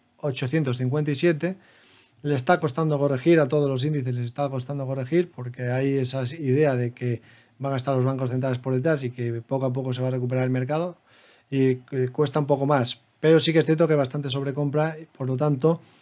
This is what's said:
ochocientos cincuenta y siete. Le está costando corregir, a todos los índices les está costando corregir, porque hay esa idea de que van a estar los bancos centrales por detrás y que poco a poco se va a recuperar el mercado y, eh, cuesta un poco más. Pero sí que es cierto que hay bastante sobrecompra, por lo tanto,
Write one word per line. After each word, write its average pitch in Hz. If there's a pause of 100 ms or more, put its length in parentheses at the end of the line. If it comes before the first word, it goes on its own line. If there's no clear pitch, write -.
(180)
ochocientos 135
cincuenta 139
y 143
siete. 170 (640)
Le 147
está 170
costando 151
corregir, 143
a 143
todos 143
los 127
índices 139
les 120
está 139
costando 135
corregir, 135
porque 123
hay 135
esa 131 (160)
idea 139
de 120
que 120 (360)
van 139
a 135
estar 131
los 127
bancos 131
centrales 127
por 131
detrás 143
y 120
que 117
poco 135
a 131
poco 131
se 123
va 131
a 127
recuperar 127
el 127
mercado 147 (520)
y, 131 (120)
eh, 127
cuesta 147
un 147
poco 139
más. 135 (180)
Pero 160
sí 165
que 160
es 147
cierto 160
que 156
hay 147
bastante 143
sobrecompra, 139 (200)
por 131
lo 131
tanto, 151 (220)